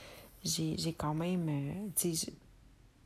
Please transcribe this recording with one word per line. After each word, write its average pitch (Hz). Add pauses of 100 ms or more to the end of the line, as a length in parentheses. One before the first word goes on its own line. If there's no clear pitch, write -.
(440)
j'ai, 160
j'ai 160
quand 151
même, 170
euh, 143 (240)
tu 175
sais, - (720)